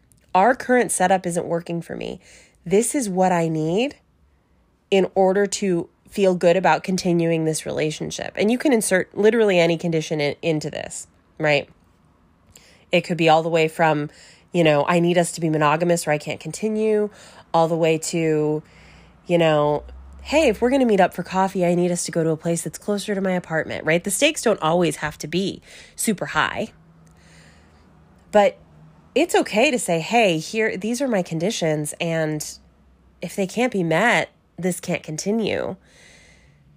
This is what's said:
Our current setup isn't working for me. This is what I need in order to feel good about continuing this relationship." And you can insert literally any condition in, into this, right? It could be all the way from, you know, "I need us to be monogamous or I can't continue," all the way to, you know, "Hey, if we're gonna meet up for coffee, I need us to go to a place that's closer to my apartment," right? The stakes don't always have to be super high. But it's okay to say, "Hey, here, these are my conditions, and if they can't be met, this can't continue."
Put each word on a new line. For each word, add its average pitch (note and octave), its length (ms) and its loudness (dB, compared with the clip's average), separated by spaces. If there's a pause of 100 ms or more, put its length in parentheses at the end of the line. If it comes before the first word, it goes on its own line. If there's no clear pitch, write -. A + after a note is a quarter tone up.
(320)
Our G#3+ 220 6
current B3 380 0
setup F#3 340 2
isn't E3+ 200 -4
working E3+ 360 -4
for - 140 -10
me. A1+ 240 -10 (440)
This G3+ 300 0
is B3+ 140 -2
what F#3 240 2
I E3 160 0
need E3 480 -2 (920)
in F#3+ 280 2
order F#3+ 280 4
to F#3+ 440 -2 (200)
feel F#3 280 2
good E3+ 200 4
about E3+ 280 2
continuing E3+ 640 0
this D#3 200 -4
relationship." D3+ 680 -6
And G#3 120 0
you B3 80 2
can C#4 160 2
insert G3+ 460 0
literally G#3+ 400 4
any E3+ 180 4
condition D#3+ 440 -2
in, C#3+ 200 -2
into D#3 300 -2
this, - 380 -12 (280)
right? D3 320 0 (1200)
It F3 80 4
could E3+ 160 -6
be E3 120 2
all D#3+ 140 6
the E3 60 -4
way D#3+ 180 2
from, D#3 420 0 (440)
you F3 100 2
know, D3 240 4
"I E3+ 140 2
need E3+ 180 2
us F3 140 0
to - 80 -10
be E3 100 0
monogamous D#3 560 0
or D3+ 60 0
I D3+ 60 0
can't C#3+ 200 -10
continue," G#3+ 720 -2 (420)
all E3 140 2
the E3 100 -2
way D#3+ 220 2
to, D#3 640 -2 (640)
you F3 120 2
know, D3 440 2 (400)
"Hey, D4 260 2
if G#3 140 0
we're B3 80 2
gonna C4 160 2
meet G3+ 140 4
up F3 120 4
for F3 120 -8
coffee, F#3 420 -2
I F3 80 2
need F3 160 0
us F3 140 -4
to E3 80 -10
go E3 100 -2
to D#3+ 80 0
a D#3 60 -2
place E3+ 260 -4
that's - 160 -10
closer G3+ 380 -4
to G3 40 -4
my F#3+ 120 -2
apartment," D#3+ 520 -6
right? E3 200 0
The G3+ 80 -4
stakes D#4 300 0
don't A3 200 0
always E3+ 340 0
have - 220 -8
to - 80 -12
be E3+ 340 -4 (360)
super F#3+ 300 -4
high. D#3 420 -2 (1600)
But G3+ 280 4 (540)
it's E4+ 220 0
okay C#4 380 2
to A#3+ 60 0
say, E3+ 200 -2
"Hey, F#3+ 400 2
here, A3 380 -4
these A#3 260 -4
are C4+ 60 -2
my G#3 120 0
conditions, D#3+ 800 -4
and D#3+ 580 -4 (640)
if F3 140 -12
they G3 120 -2
can't A#3 260 -2
be F#3+ 100 -2
met, E3+ 460 0 (280)
this F3 220 -4
can't - 240 -8
continue." D#3+ 720 -4 (1040)